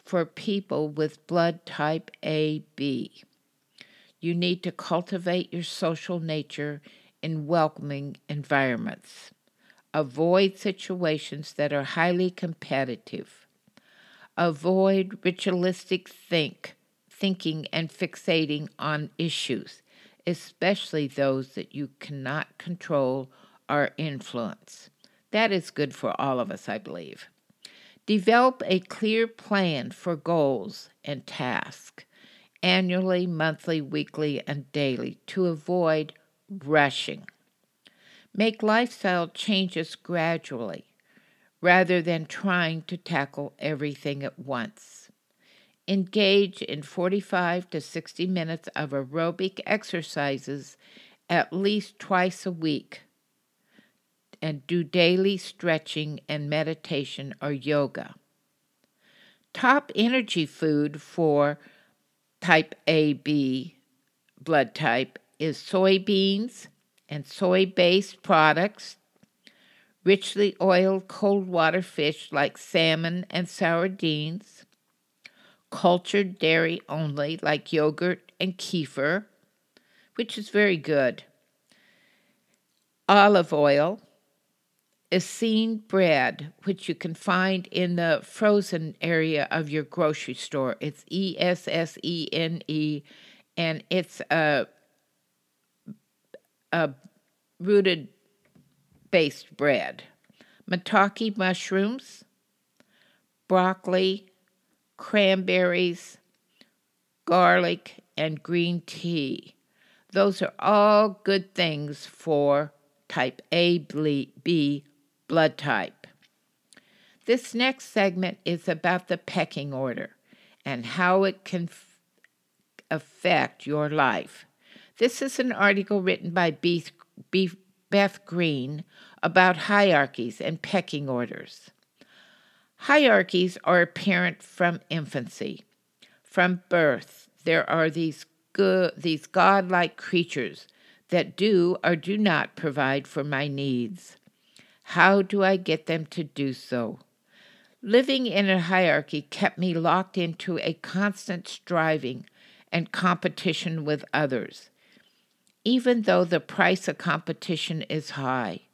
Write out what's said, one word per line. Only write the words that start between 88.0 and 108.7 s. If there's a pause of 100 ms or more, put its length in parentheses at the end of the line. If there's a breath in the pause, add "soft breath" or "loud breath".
frozen
area
of
your
grocery
store.
It's
E
S
S
E
N
E, (540 loud breath)
and
it's (100)
a, (2000)
a (680)
rooted (1000)
based
bread. (680 soft breath)
Maitake
mushrooms, (1300 soft breath)
broccoli, (720)
cranberries, (1080 soft breath)
garlic, (100)
and
green